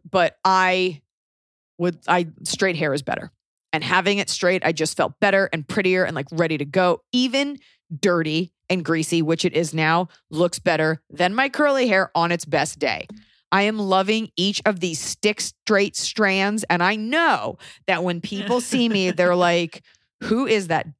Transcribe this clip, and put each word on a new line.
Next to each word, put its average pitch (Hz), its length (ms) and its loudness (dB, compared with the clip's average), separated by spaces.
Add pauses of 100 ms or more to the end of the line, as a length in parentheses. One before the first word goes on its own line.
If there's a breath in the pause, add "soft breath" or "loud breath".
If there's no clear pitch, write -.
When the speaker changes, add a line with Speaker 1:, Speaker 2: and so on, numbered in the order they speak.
Speaker 1:
but 180 340 0
I 185 580 2 (760)
would, 175 300 -2
I, 175 220 2 (140)
straight 190 320 -2
hair 151 200 -2
is 143 80 -4
better. - 280 -6 (400)
And 156 120 -2
having 185 340 2
it 202 140 -4
straight, 180 340 0
I 156 60 2
just 156 260 -4
felt - 220 -2
better 196 340 2
and 156 140 -6
prettier 185 380 0
and, 165 100 -4
like, 135 160 -6
ready 160 260 0
to 143 80 -4
go. 180 360 2 (100)
Even 262 480 -2 (400 soft breath)
dirty 165 520 0 (160)
and 180 160 -2
greasy, 165 380 0
which 160 240 0
it - 80 0
is 156 220 -2
now, 165 320 2 (240 soft breath)
looks 170 260 0
better 160 420 0 (120)
than 180 240 0
my 269 140 2
curly 269 380 2
hair 190 280 2
on 170 160 2
its 175 140 -4
best 151 340 -2
day. 117 260 -4 (460 loud breath)
I 190 120 2
am 214 140 0
loving 196 600 0
each 190 280 0
of 202 140 0
these 165 200 -4
stick - 400 -4
straight - 560 -2
strands. 202 680 -2
And 170 180 0
I 190 140 2
know 220 640 0 (260 loud breath)
that 175 180 0
when 175 180 -2
people 208 400 -4
see 247 280 0
me, 190 220 0
they're 175 240 2
Speaker 2:
<laughs> 180 160 4
Speaker 1:
like, 170 320 -2 (400 soft breath)
"Who 240 240 0
is 202 220 0
that 160 180 -2 (120)